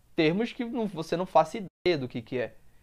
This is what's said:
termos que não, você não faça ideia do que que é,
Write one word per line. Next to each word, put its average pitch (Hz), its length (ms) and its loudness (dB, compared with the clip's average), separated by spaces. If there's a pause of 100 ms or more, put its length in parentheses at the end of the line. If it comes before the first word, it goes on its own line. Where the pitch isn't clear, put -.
(160)
termos 175 380 2
que 247 100 -8
não, 233 220 -4
você 165 320 -4
não 180 80 -2
faça 160 320 2
ideia 180 400 0
do 123 100 -4
que 120 140 -8
que 123 160 -6
é, 113 160 -4 (300)